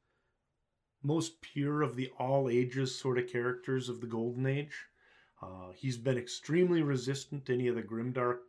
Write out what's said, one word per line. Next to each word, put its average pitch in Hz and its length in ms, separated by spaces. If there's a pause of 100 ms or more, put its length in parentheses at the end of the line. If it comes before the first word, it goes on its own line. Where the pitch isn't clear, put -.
(1040)
most 160 400
pure 147 400
of 127 140
the 127 220
all 135 300
ages 123 500
sort 127 200
of 123 120
characters 123 600
of 113 100
the 120 60
Golden 120 400
Age. 143 400 (560)
Uh, 92 320
he's 127 240
been 123 180
extremely 165 640
resistant 135 600
to 131 80
any 123 160
of 117 60
the 113 80
grimdark 123 560 (100)